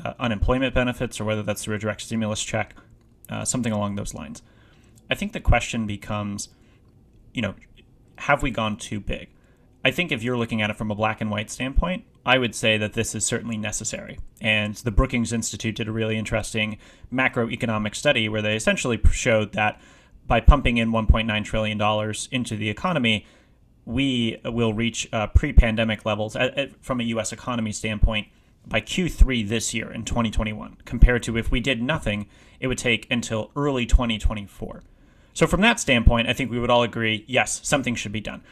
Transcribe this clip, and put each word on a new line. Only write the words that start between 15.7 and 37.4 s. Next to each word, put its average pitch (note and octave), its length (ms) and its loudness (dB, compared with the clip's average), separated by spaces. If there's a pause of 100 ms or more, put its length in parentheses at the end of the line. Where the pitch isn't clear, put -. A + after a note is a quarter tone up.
did A2 120 -6
a A2 40 -4
really A2 260 -2
interesting G#2+ 600 -2 (340)
macroeconomic A#2 840 -2
study B2 340 2
where G#2+ 140 -2
they G#2+ 120 0
essentially B2+ 420 0
p-, - 140 6
showed A2 420 2
that G#2+ 280 0 (460)
by A#2+ 120 4
pumping C3 380 6
in A2+ 140 2
one A2+ 160 0
point A2+ 200 4
nine G#2+ 160 0
trillion G#2+ 360 -2
dollars G#2+ 520 0
into B2 240 -4
the G#2+ 140 -2
economy, A#2+ 560 0 (580)
we B2 640 -2
will A#2 300 0
reach, A#2 360 -2
uh, G#2+ 140 0
pre-pandemic A2+ 800 4
levels G#2+ 300 -2
at, B2+ 200 0
at, - 300 -6
from B2 160 -2
a A#2 40 -2
U A2+ 140 -2
S G#2+ 140 -4
economy A2+ 380 -4
standpoint G#2+ 560 0 (400)
by A2+ 120 0
Q E3+ 300 -2
three B2+ 320 6
this G#2+ 320 -2
year A2+ 180 -6
in A2+ 140 -10
twenty A2+ 240 0
twenty-one, G#2+ 560 -6
compared A#2+ 380 6
to A2+ 120 -2
if A2+ 140 -2
we C3 100 2
did A#2 220 0
nothing, A#2 460 -2 (320)
it C3 80 -4
would B2 100 -2
take A#2 320 0
until A2+ 460 -2
early C#3 320 0
twenty A#2 320 4
twenty-four. - 640 -6 (500)
So D#3+ 140 4
from F3 140 2
that A3+ 180 4
standpoint, A#2+ 480 4
I B2+ 60 2
think A#2+ 180 -4
we A#2+ 80 -4
would A#2+ 100 0
all A#2+ 140 4
agree, A2 440 -2
yes, A#2+ 360 0